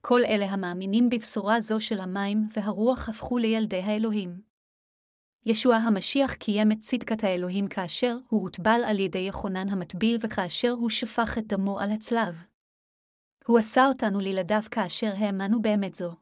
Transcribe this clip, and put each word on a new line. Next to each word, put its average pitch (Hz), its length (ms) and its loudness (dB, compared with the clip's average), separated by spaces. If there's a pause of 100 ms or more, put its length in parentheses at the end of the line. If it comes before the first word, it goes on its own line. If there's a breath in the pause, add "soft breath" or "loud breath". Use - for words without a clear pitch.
כל 247 240 4
אלה 208 200 0
המאמינים 196 640 0
בבשורה 220 520 0
זו 220 200 -2
של 214 180 -4
המים 202 540 -2
והרוח 214 560 -2
הפכו 226 280 -4
לילדי 220 420 0
האלוהים. 208 720 -4 (960)
ישוע 226 300 4
המשיח 226 580 2
קיים 214 380 2
את 214 80 0
צדקת 220 440 -2
האלוהים 185 440 0
כאשר 233 500 -2 (120)
הוא 214 120 2
הוטבל 202 440 2
על 214 140 0
ידי 190 200 0
יוחנן 190 500 -4
המטביל 196 520 0
וכאשר 214 500 -2
הוא 233 180 -2
שפך 226 480 -2
את 220 100 -4
דמו 196 320 -2
על 202 120 -2
הצלב. 214 520 -2 (1000)
הוא 233 140 6
עשה 254 280 4
אותנו 226 320 0
לילדיו 190 420 0 (100)
כאשר 214 460 -2
האמנו 202 440 0
באמת 202 340 0
זו. 175 160 -6 (100)